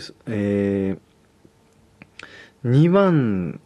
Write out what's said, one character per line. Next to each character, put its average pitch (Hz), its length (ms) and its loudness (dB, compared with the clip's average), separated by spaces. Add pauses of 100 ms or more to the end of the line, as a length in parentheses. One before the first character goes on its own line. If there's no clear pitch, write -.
(260)
え 101 720 -2
ー、 - 140 -20 (1500)
二 135 260 4
番 143 760 0